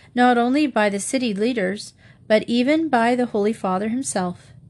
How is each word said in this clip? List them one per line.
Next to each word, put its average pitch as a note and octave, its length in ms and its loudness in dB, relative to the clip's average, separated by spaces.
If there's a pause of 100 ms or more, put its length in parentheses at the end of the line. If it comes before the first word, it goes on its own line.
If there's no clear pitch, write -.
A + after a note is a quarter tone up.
(140)
not B3 240 4
only B3+ 280 2
by G#3+ 220 0
the G3+ 100 -2
city B3 360 -2
leaders, G#3 580 -4 (340)
but G#3+ 200 4
even C#4+ 420 2
by A#3+ 260 2
the B3 120 0
Holy G#3+ 260 -2
Father G3 380 -4
himself. G#3+ 640 -6 (180)